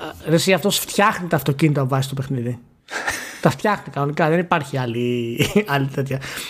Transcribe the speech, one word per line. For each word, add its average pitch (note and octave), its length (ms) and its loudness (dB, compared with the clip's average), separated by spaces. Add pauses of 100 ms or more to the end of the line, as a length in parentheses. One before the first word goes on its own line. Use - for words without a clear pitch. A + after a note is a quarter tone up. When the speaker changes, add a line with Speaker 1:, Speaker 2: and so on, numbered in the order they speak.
(260)
Speaker 1:
ρε D3+ 80 2
εσύ, F3+ 180 4
αυτός F#3+ 260 2
φτιάχνει G3+ 500 0
τα E3 80 2
αυτοκίνητα D3 480 2
βάσει C3+ 240 0
το C#3 60 -10
παιχνίδι. B2+ 440 -4 (400)
Speaker 2:
<laughs> - 440 -8
Speaker 1:
Τα D#3 80 4
φτιάχνει - 420 -2
κανονικά, D3 360 0
δεν E3 100 4
υπάρχει E3+ 400 0
άλλη, A#2+ 600 0
<laughs> F3 340 2
άλλη C#3 120 2
τέτοια. C3+ 340 -2 (280)